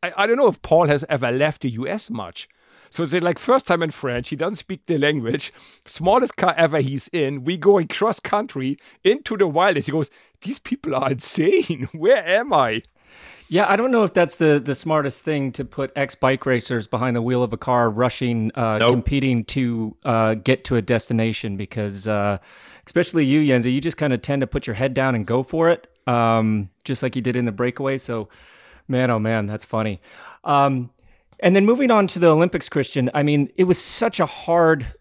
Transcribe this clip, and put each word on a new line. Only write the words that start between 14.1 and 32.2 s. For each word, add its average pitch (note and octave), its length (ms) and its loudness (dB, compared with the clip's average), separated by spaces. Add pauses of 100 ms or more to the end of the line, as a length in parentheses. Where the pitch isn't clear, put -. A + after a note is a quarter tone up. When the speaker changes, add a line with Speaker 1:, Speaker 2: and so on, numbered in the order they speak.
Speaker 2:
that's F3 220 2
the, D3+ 260 4
the C3+ 140 -4
smartest D3+ 480 -2
thing C#3 300 -4
to C3+ 100 -8
put C3 320 -8
ex-bike C3+ 500 -2
racers A#2+ 400 0
behind A#2+ 300 -2
the A#2 60 0
wheel B2 220 0
of A2+ 100 -4
a A#2 40 -8
car B2 320 2
rushing, A2+ 680 -2
uh, A2+ 240 -2
Speaker 3:
Nope. A#2 120 4
Speaker 2:
competing B2+ 540 0
to, A#2 580 -4
uh, A2+ 300 0
get B2+ 320 -2
to C3 100 -2
a A#2 60 0
destination A2+ 720 -2
because, G2+ 540 -8
uh, G2+ 300 0 (460)
especially E3+ 380 0
you, C#3 160 2
Yenzi, B2+ 320 2
you C3 80 0
just - 160 -6
kinda C3+ 220 -2
tend C#3 240 -4
to C3 60 -2
put - 200 -6
your A#2+ 60 -6
head B2+ 200 -2
down C3 220 0
and A2 100 -2
go A#2+ 180 0
for E3 260 2
it, - 180 0 (200)
um, A2+ 640 2 (140)
just C3+ 180 -6
like C3 140 -4
you C3 60 -4
did B2 160 -2
in B2 80 0
the A2+ 80 -2
breakaway. B2 440 -2
So, A#2 300 -8 (600)
man, B2+ 200 2
oh A#2 100 2
man, G#2+ 280 0
that's G#2 160 -8
funny. A2 380 -4 (420)
Um, C#3 460 2 (500)
and F3+ 160 4
then G3 100 6
moving B3 240 4
on G#3+ 180 4
to - 120 -6